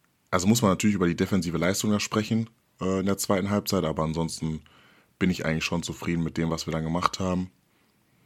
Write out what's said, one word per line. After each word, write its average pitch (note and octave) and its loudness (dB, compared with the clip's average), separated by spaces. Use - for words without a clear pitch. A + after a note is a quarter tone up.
also F2+ 2
muss A2+ 6
man G#2 6
natürlich G#2 2
über F2+ 2
die E2+ 2
defensive F2 0
Leistung F#2 0
da G#2 2
sprechen, A2 -2
äh, F#2+ 0
in F#2+ 0
der G2 0
zweiten G2 0
Halbzeit, G2+ 0
aber D#2 0
ansonsten D#2 -4
bin F2+ 2
ich - -2
eigentlich D#2+ 0
schon E2+ -2
zufrieden E2 -4
mit D#2+ -6
dem, E2 0
was D#2+ -4
wir D#2+ -4
dann D#2+ -2
gemacht E2 -2
haben. F#2 -2